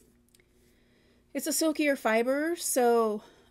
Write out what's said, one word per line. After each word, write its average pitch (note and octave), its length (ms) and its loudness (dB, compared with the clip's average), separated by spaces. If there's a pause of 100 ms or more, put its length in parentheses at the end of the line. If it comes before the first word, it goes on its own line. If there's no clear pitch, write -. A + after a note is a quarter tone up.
(1300)
it's C#4 140 -6
a D#4 40 -4
silkier D4+ 440 0
fiber, C4 600 0
so, A#3 680 0 (280)